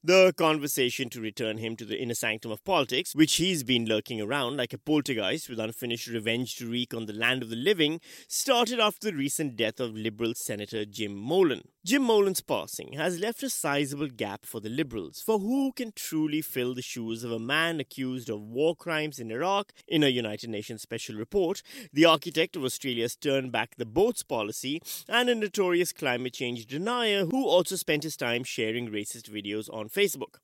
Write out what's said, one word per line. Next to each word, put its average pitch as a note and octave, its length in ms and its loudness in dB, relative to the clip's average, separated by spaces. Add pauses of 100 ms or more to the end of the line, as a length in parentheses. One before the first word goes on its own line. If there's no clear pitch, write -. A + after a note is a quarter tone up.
The F#3 320 10
conversation C#3+ 760 2
to A2+ 100 -10
return A2 360 -4
him A2+ 200 -6
to A2+ 80 -12
the G#2 140 -6
inner A#2 140 -4
sanctum A2+ 380 -4
of - 140 -10
politics, C3+ 500 0
which D3+ 200 4
he's D#3+ 280 2
been A#2 220 4
lurking A2 340 0
around B2+ 380 -2
like B2 160 -2
a A2+ 40 -10
poltergeist C3+ 720 0
with A#2 80 -6
unfinished A2+ 500 -4
revenge A#2 500 0
to A#2 120 -8
wreak B2 240 -4
on A2+ 120 -4
the G#2 80 -8
land A#2+ 280 2
of A2+ 80 -6
the A2+ 60 -4
living, D#3+ 460 2 (260)
started A#3+ 540 2
after G#3+ 280 0
the E3+ 60 -4
recent C#3 400 -2
death A2 240 0
of A#2 160 -4
Liberal A2 400 -2
Senator G#2 480 -6
Jim G#2 320 -6
Molan. C3+ 460 2 (240)
Jim C4+ 180 4
Molan's G3+ 380 4
passing - 520 -6
has E3 260 -2
left A3+ 240 -4
a C4 60 -4
sizable C#3+ 580 -2
gap A2 380 -8
for A2+ 140 -10
the G#2+ 100 -8
Liberals, A#2 520 -6
for A3 180 0
who C4 340 0
can A3+ 200 -6
truly D#3 480 -2
fill B2+ 320 -2
the B2 80 -6
shoes A2+ 420 -6
of A#2 80 -4
a A2+ 80 -2
man D#3 400 0
accused B2+ 500 -4
of G#2 120 -4
war C3 340 0
crimes D3+ 440 -4
in A2+ 120 -6
Iraq F#3 400 0 (160)
in D#3+ 160 4
a C#3 60 6
United A2+ 400 -2
Nations G#2+ 320 -6
special A2+ 340 -8
report, F3+ 460 0 (300)
the D3+ 140 8
architect D#3+ 500 4
of D3 80 -4
Australia's A#2+ 520 -2
Turn C3+ 340 0
Back A#2 280 -2
the A#2+ 80 -4
Boats F3 380 2
policy, B2+ 580 -4 (280)
and B3 200 2
a A#3+ 60 4
notorious F3+ 580 0
climate B2+ 400 -2
change A#2+ 320 -4
denier G3+ 600 0
who B3+ 220 0
also F3+ 280 4
spent D3+ 280 0
his D#3 140 -6
time A#2+ 260 0
sharing A#2 460 -2
racist G#2+ 400 -6
videos G#2 240 -4 (180)
on A2 180 -8
Facebook. F#3+ 540 0